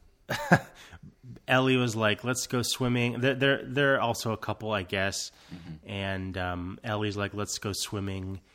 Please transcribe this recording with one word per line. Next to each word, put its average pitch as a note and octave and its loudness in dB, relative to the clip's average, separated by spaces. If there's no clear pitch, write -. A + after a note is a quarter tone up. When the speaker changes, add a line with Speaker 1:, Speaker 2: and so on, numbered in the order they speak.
Speaker 1:
<laughs> - 4
Ellie C3 4
was A#2+ 2
like, G#2+ 2
"Let's B2 -2
go B2 0
swimming." A#2+ 2
They're, C3 4
they're, C3+ 2
they're C3+ 2
also A#2 0
a G#2+ 0
couple, A2 -6
I G2+ 2
guess. F#2+ -2
Speaker 2:
Mm-hmm. E2+ -14
Speaker 1:
And, F#2+ -4
um, F2+ -4
Ellie's G#2 -2
like, G2+ -2
"Let's G#2 -4
go G#2 -4
swimming." F#2+ -4